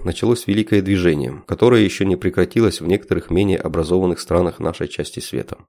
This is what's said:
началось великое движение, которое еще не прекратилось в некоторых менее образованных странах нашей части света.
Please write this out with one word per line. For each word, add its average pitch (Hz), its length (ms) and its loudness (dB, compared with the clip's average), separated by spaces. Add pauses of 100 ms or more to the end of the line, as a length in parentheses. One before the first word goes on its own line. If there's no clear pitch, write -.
началось 110 440 -2
великое 104 340 2
движение, 82 640 0
которое 117 380 4
еще 95 220 0
не 92 100 2
прекратилось 95 640 0
в 78 60 -8
некоторых 90 440 -2
менее 95 280 2
образованных 87 600 0
странах 87 400 0
нашей 80 300 -6
части - 320 -10
света. - 380 -8 (100)